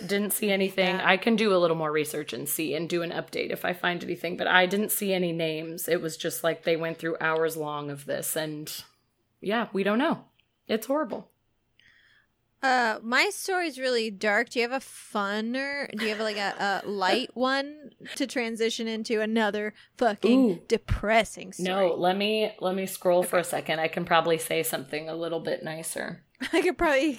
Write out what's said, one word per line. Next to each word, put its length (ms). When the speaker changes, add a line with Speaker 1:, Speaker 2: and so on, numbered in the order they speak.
Speaker 1:
didn't 280
see 160
anything. 460
Speaker 2:
Yeah. 120
Speaker 1:
I 80
can 200
do 180
a 20
little 200
more 140
research 440
and 120
see 280
and 120
do 140
an 120
update 380
if 140
I 80
find 320
anything, 320
but 100
I 200
didn't 260
see 220
any 180
names. 560
It 140
was 160
just, 260
like, 200
they 120
went 220
through 200
hours 380
long 340
of 140
this, 320
and 340
yeah, 320
we 100
don't 160
know. 280
It's 180
horrible. 440
Speaker 2:
Uh, 400
my 300
story's 460
really 320
dark. 400
Do 80
you 100
have 140
a 20
funner, 1120
do 80
you 60
have, 100
like, 160
a, 480
a 40
light 420
<laughs> 40
one 560
to 100
transition 600
into 360
another 500
fucking 540
Speaker 1:
Ooh. 180
Speaker 2:
depressing 840
story? 140
Speaker 1:
No, 260
let 240
me, 420
let 140
me 100
scroll 380
for 140
a 40
Speaker 2:
Okay. 80
Speaker 1:
second. 320
I 80
can 160
probably 320
say 260
something 460
a 80
little 240
bit 240
nicer. 580
Speaker 2:
<laughs> 140
I 80
could 160
probably 420